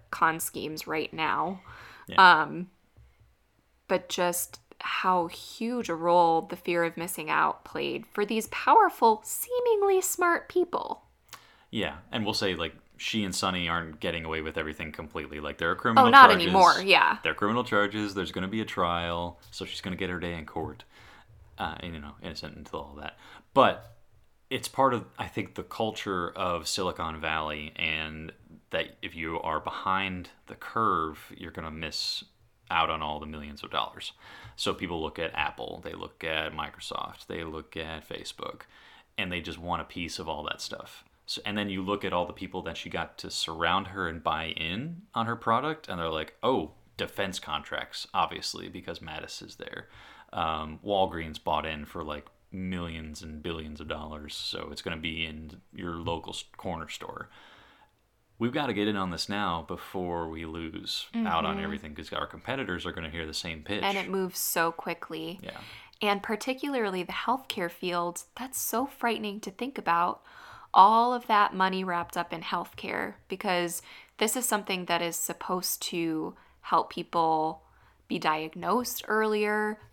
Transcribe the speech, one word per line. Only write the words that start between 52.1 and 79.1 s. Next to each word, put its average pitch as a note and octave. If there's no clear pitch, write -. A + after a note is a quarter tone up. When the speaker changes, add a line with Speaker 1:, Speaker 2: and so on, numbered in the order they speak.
Speaker 2:
millions E2+
and D#2
billions D#2
of D2+
dollars, D2+
so -
it's D2+
gonna E2+
be D#2+
in D#2
your F2
local E2+
s-, -
corner E2+
store. -
We've A#2+
gotta C#3
get G#2
in G#2
on F#2+
this E2
now G2
before F2
we D#2+
lose E2
out E2+
on D#2+
Speaker 1:
Mm-hmm. D#2+
Speaker 2:
everything, D#2
'cause D#2
our C#2+
competitors G#2+
are F2+
gonna E2
hear D#2+
the D#2
same D#2+
pitch. G2+
Speaker 1:
And G3
it F#3
moves F#3
so E3
quickly. E3+
Speaker 2:
Yeah. F#3+
Speaker 1:
And G3+
particularly A3+
the F3
healthcare A3
field, F3
that's C4
so A#3+
frightening A3
to G3+
think B3
about. F3
All A3+
of A#3
that G#3
money F#3+
wrapped F3
up E3+
in E3
healthcare, -
because F3+
this A3
is B3
something G3
that E3+
is E3+
supposed -
to E3
help -
people D#3+
be F3+
diagnosed E3+
earlier, G#3+